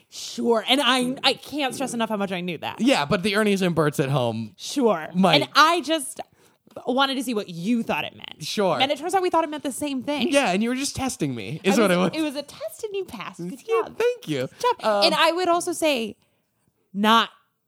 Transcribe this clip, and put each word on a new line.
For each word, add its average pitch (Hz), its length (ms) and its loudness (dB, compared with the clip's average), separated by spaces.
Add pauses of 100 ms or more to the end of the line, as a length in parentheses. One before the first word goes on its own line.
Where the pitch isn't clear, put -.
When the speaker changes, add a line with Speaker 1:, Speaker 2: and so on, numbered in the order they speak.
Speaker 1:
Sure. 226 580 -2
And 269 160 4
I, 247 400 0
I 254 100 4
can't 269 400 -6
stress 254 200 -6
enough 226 160 -2
how 214 80 -2
much 196 160 -2
I 175 80 -4
knew 180 160 -6
that. - 240 -6
Speaker 2:
Yeah, 220 240 4
but 175 180 0
the 202 140 0
Ernie's 202 240 4
and 180 120 2
Bert's 151 280 2
at 135 80 0
home 117 480 0
Speaker 1:
Sure. 208 580 0
Speaker 2:
might 185 280 4
Speaker 1:
And - 120 -4
I 320 240 6
just 294 400 -4 (680)
wanted 269 300 0
to 269 80 -2
see 240 100 -4
what 208 140 -4
you 190 360 -2
thought 151 200 -2
it - 140 -12
meant. - 260 -18
Speaker 2:
Sure. 180 380 0
Speaker 1:
And 277 100 2
it 294 60 -2
turns 330 160 -4
out 381 80 2
we 359 80 0
thought 330 160 2
it 311 40 -8
meant 302 140 -8
the 285 80 -4
same 269 320 -6
thing. 294 260 -2
Speaker 2:
Yeah, 269 220 2
and 190 100 0
you 233 60 0
were 254 80 -2
just 269 220 -6
testing 180 360 -4
me, 113 300 -8
is 202 160 4
Speaker 1:
I 214 40 4
Speaker 2:
what 196 60 4
Speaker 1:
was, 175 80 2
Speaker 2:
it 180 40 2
was. 185 180 -2
Speaker 1:
it - 20 -2
was 294 140 -4
a 285 80 -8
test - 400 -12
and 415 100 -8
you 392 120 -4
passed. 185 340 -12
Good 175 260 -10
Speaker 2:
Yeah, 453 180 0
Speaker 1:
job. - 140 -4
Speaker 2:
thank 480 300 0
you. 139 200 -2
Speaker 1:
Good - 340 0
job. - 40 -6
Speaker 2:
Um, 208 200 4
Speaker 1:
And 302 100 4
I 311 160 4
would 359 160 0
also 349 240 0
say 277 460 -2 (760)
not 214 360 4 (380)